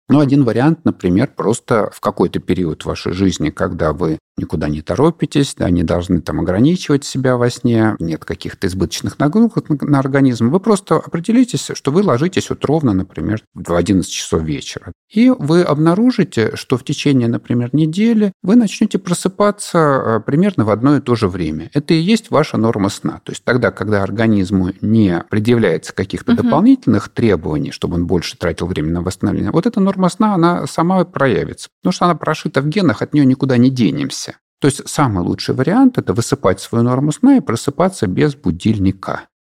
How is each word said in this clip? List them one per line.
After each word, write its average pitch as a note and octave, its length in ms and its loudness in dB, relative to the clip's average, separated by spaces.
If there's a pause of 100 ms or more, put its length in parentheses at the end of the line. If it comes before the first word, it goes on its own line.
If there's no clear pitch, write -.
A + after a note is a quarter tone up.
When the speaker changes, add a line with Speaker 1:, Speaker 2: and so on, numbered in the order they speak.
(100)
Speaker 1:
Ну, C#3 100 4
один C#3 240 4
вариант, B2 400 0
например, F#2+ 520 0
просто G#2+ 560 0
в - 80 -20
какой-то F#2+ 380 0
период E2+ 480 -4
вашей D#2+ 260 -6
жизни, F2+ 380 0
когда E2+ 420 -2
вы D#2 260 -2 (200)
никуда D#2+ 300 -4
не D2+ 120 -4
торопитесь, C#3+ 800 -2
да, F2 100 -2
не F2 140 2
должны E2+ 380 0
там D#2 200 -6
ограничивать C3+ 640 0
себя C3 320 -2
во A#2+ 140 0
сне, A2+ 480 0
нет E2 260 -6
каких-то - 440 -8
избыточных - 500 -6
нагрузок F#3 500 0
на, D#3 140 0
на D3 160 2
организм, C3+ 520 2
вы F3+ 100 2
просто F#3+ 360 0
определитесь, A3 800 0
что - 160 -4
вы E3+ 120 2
ложитесь C#3+ 460 0
вот - 160 -6
ровно, C#3+ 280 2
например, F#2 500 -4 (120)
в E2+ 200 -4
одиннадцать F2 380 2
часов - 300 -4
вечера. - 500 -8 (200)
И A#3+ 180 4
вы E3 320 2
обнаружите, E3 920 2
что - 220 -4
в - 80 -4
течение, C3+ 440 0
например, A#2+ 440 -2
недели G3+ 600 0 (100)
вы F#3 140 4
начнёте A3 420 0
просыпаться, F#3+ 800 -2
э, C3 420 2
примерно E3 440 0
в G#2+ 60 0
одно B2 260 2
и C3 40 0
то B2 140 0
же A2 140 0
время. D#2+ 440 -6
Это C#3+ 220 0
и D#3+ 40 2
есть G3 320 0
ваша C3+ 280 0
норма A2 320 0
сна. - 340 -8
То - 80 -12
есть - 120 -14
тогда, A#2+ 260 2
когда G#2 320 -2
организму G2+ 680 0 (120)
не G2+ 480 2
предъявляется G#2+ 640 0
каких-то - 380 -4
Speaker 2:
Мгм. A#3 100 0
Speaker 1:
дополнительных A3+ 640 2
требований, D#2+ 640 -2
чтобы E2+ 260 -6
он F2 100 -2
больше E2+ 300 -2
тратил F2 300 -4
время D#2+ 240 -4
на F2 120 -4
восстановление, F2+ 480 -4
вот E3+ 160 0
эта A3+ 140 -2
норма F#3+ 300 0
сна, G#3+ 240 0
она E3+ 320 0
сама F3 380 0
проявится. C3 680 -2 (100)
Потому F3+ 120 0
что - 120 -2
она F3 100 2
прошита D3+ 460 -4
в C#3+ 80 -2
генах, D#3 320 0
от - 140 -6
неё D3 100 4
никуда C3 320 2
не B2 140 6
денемся. B2+ 580 -2 (320)
То D3 60 2
есть - 220 -2
самый G#2+ 360 0
лучший F#2+ 300 -4
вариант — A#3 440 2
это - 140 -2
высыпать - 480 0
свою A#2 240 0
норму C3 280 0
сна C4+ 240 4
и B3 40 4
просыпаться D3+ 680 -2
без C3 280 0
будильника. F#2+ 880 -2 (280)